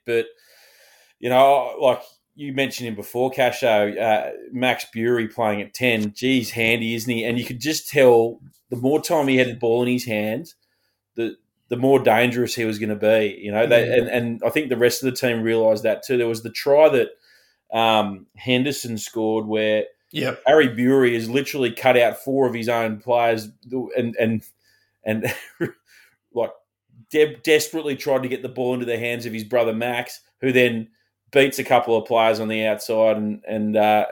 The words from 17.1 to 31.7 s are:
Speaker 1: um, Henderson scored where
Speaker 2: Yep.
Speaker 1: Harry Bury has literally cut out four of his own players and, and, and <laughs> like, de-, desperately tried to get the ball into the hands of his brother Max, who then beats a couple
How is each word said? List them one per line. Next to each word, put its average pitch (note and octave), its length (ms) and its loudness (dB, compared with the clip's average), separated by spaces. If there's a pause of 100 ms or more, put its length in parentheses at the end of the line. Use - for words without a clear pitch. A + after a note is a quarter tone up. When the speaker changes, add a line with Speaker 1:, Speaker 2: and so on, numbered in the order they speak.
Speaker 1:
um, G#2+ 580 2
Henderson B2+ 640 -2
scored A2 500 -4
where G#2+ 380 0 (260)
Speaker 2:
Yep. C#3 340 -6
Speaker 1:
Harry D3 240 4
Bury B2 460 2
has A2+ 140 -4
literally C3 420 -4
cut B2+ 260 2
out A2+ 260 2
four C3+ 240 0
of B2 60 -2
his A#2 160 -4
own A2+ 300 -2
players A#2 500 0 (480)
and, A#2 180 -4
and, A2+ 280 -2 (600)
and A2 300 -4 (260)
<laughs> - 140 -6 (600)
like, A#2 180 -2 (580)
de-, D3+ 340 2
desperately D3+ 520 0
tried C3+ 260 -2
to B2+ 80 -6
get B2+ 140 -6
the B2 60 -12
ball B2+ 260 -2
into B2 100 -6
the A#2 140 -2
hands A#2+ 260 -6
of A2+ 80 -8
his A2 100 -8
brother A2+ 300 0
Max, A#2+ 460 -6 (220)
who C3+ 100 0
then A#2+ 380 2 (420)
beats C#3 260 4
a C3+ 60 -6
couple A#2+ 340 2